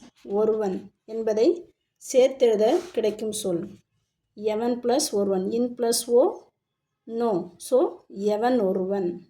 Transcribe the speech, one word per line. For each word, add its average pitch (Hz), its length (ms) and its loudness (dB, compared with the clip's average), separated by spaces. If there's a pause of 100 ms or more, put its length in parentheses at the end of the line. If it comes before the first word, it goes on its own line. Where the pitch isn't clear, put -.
(240)
ஒருவன் 208 680 -2 (120)
என்பதை 220 440 0 (640)
சேர்த்தெழுத 254 800 4
கிடைக்கும் 214 420 -4
சொல். 185 320 -4 (680)
எவன் 220 460 -2
பிளஸ் 247 320 0
ஒருவன். 196 400 0
in 240 220 -2
plus 233 320 -2
o, 240 160 6 (840)
no. 233 220 -2 (260)
So, - 200 -2 (320)
எவன் 208 520 0
ஒருவன். 190 680 -2